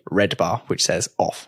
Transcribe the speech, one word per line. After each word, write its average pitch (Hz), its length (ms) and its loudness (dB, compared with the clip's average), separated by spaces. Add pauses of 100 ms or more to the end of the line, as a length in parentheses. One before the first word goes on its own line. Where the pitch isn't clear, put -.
(120)
red 98 260 2
bar, 85 300 0
which - 160 -2
says - 340 0
off, - 300 -2